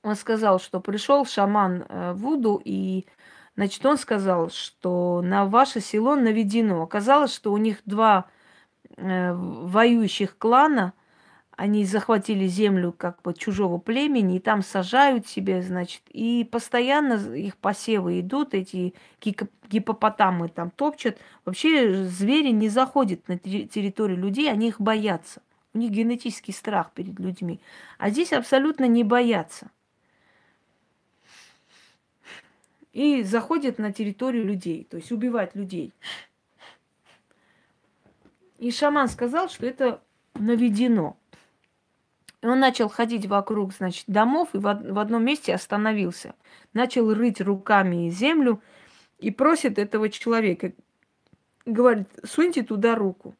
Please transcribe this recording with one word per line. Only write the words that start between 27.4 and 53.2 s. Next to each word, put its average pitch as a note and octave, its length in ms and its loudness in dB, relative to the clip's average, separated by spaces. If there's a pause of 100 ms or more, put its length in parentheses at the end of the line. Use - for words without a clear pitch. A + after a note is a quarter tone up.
А G#3 120 -2
здесь D4+ 240 -2
абсолютно C4+ 520 2
не A#3 180 4
боятся. A#3 680 0 (3250)
И C#4 280 2
заходят A#3+ 560 -2
на G#3+ 160 -4
территорию A3+ 520 -4
людей, F3+ 440 -6
то E3+ 80 -14
есть E3 140 -12
убивать A3+ 440 -4
людей. F#3 380 -10 (2750)
И A#3+ 140 -4
шаман D4 360 2
сказал, D4 420 -2
что - 180 -8
это C4 340 -2 (320)
наведено. A3+ 840 2 (1300)
И A3+ 60 -4
он B3+ 120 2
начал B3+ 300 2
ходить A3+ 380 -4
вокруг, G3+ 460 -2
значит, F#3 340 -6
домов B3 460 2
и G3 40 -4
в G3+ 80 -4
од-, G#3 240 -2
в G3 80 -4
одном A3 260 0
месте C#4+ 300 -2
остановился. G#3 800 -4 (400)
Начал A#3 400 2
рыть A3+ 260 0
руками F#3+ 680 0
землю B3 540 2 (560)
и G#3+ 100 -4
просит C4+ 480 2
этого G#3+ 320 -2
человека. G#3+ 640 -2 (920)
Говорит: A3+ 400 2 (160)
«Суньте D#4+ 400 0
туда A3+ 320 2
руку». F#3+ 440 -4